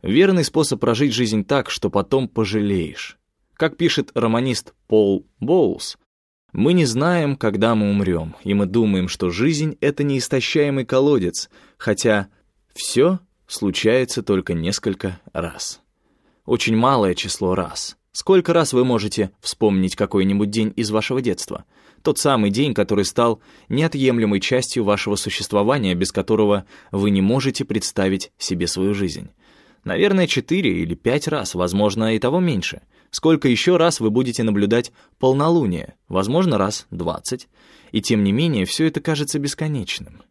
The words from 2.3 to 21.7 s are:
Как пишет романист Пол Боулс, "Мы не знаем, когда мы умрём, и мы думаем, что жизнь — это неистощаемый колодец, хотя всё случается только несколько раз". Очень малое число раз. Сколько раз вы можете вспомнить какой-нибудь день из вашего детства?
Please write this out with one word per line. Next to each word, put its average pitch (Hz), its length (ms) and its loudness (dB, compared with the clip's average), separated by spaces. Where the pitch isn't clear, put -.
Как 156 220 -2
пишет - 380 0
романист 117 600 -2
Пол 101 380 4
Боулс, 135 600 0
"Мы 139 220 2
не 175 100 4
знаем, 143 520 0
когда 110 380 2
мы 104 160 2
умрём, 90 540 0
и 98 80 -2
мы 101 140 2
думаем, 98 420 2
что 90 220 -2
жизнь — 147 500 -2
это 147 220 0
неистощаемый 139 840 0
колодец, 131 640 0
хотя 104 500 0
всё 170 460 2
случается 110 760 0
только 95 300 -2
несколько 90 680 -4
раз". - 480 -8
Очень 110 320 0
малое 113 380 2
число 92 400 -4
раз. - 420 -6
Сколько 180 400 2
раз 165 220 0
вы 123 100 4
можете 107 460 -2
вспомнить 95 560 0
какой-нибудь 101 540 0
день 110 260 -2
из 107 140 -2
вашего 110 320 -2
детства? - 420 -6